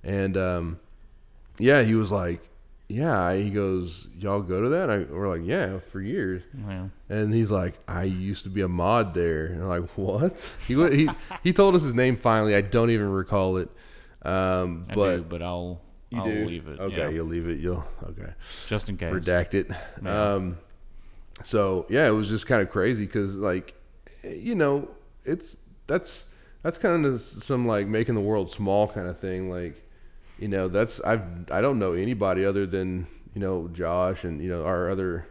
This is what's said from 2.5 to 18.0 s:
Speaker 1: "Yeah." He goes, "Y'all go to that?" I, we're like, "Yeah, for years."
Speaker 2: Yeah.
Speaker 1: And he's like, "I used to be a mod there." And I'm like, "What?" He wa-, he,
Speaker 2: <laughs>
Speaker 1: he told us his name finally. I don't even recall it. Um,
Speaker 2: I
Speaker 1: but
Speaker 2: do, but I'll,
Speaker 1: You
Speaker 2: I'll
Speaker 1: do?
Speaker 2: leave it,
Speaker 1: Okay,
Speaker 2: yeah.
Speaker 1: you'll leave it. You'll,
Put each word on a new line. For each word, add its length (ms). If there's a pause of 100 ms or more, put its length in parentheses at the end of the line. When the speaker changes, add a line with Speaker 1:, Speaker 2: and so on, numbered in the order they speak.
Speaker 1:
"Yeah." 460
He 160
goes, 580 (100)
"Y'all 240
go 200
to 80
that?" 180
I, 120
we're 280
like, 160
"Yeah, 360
for 200
years." 420 (240)
Speaker 2:
Yeah. 200 (240)
Speaker 1:
And 240
he's 160
like, 240 (140)
"I 160
used 400
to 40
be 140
a 60
mod 460
there." 320
And 160
I'm 60
like, 300
"What?" 500 (200)
He 80
wa-, 140
he, 180 (180)
Speaker 2:
<laughs> 160
Speaker 1:
he 100
told 220
us 80
his 120
name 220
finally. 380
I 60
don't 300
even 200
recall 460
it. 120 (540)
Um, 680
Speaker 2:
I 60
Speaker 1:
but 220
Speaker 2:
do, 80
but 180
I'll, 380 (300)
Speaker 1:
You 100
Speaker 2:
I'll 40
Speaker 1:
do? 220
Speaker 2:
leave 220
it, 120
Speaker 1:
Okay, 160
Speaker 2:
yeah. 120
Speaker 1:
you'll 180
leave 220
it. 100
You'll, 260 (200)